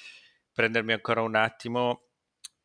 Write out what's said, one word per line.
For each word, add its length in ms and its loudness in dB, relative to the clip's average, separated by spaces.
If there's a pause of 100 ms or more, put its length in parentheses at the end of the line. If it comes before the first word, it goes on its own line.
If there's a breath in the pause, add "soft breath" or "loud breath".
(520 loud breath)
prendermi 400 0
ancora 300 0
un 120 -2
attimo, 760 -2 (540)